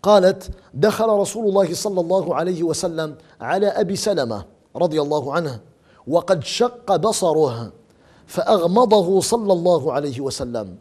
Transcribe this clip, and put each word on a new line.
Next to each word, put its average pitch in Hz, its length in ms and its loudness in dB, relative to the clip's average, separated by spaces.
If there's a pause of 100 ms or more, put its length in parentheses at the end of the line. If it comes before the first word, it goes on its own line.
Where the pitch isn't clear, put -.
قالت: 190 460 4 (240)
"دخل 214 360 0
رسول 208 400 0
الله 190 240 2
صلى 190 280 -4
الله 170 340 0
عليه 170 280 -2
وسلم 165 520 -4 (260)
على 185 260 -2
أبي 196 280 -2
سلمة 123 500 -4 (300)
رضي 156 260 0
الله 143 320 -2
عنه 147 260 -4 (480)
وقد 165 360 0
شق 240 520 -2
بصره، 151 760 0 (540)
فأغمضه 190 920 2
صلى 208 340 0
الله 165 400 2
عليه 139 280 -4
وسلم 117 600 -8